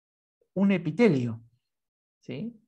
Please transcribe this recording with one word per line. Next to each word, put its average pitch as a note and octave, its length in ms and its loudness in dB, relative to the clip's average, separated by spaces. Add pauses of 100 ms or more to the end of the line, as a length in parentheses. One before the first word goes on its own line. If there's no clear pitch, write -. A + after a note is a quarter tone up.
(540)
un G3 180 2
epitelio, D#3+ 680 0 (800)
¿sí? G#3+ 360 -12 (100)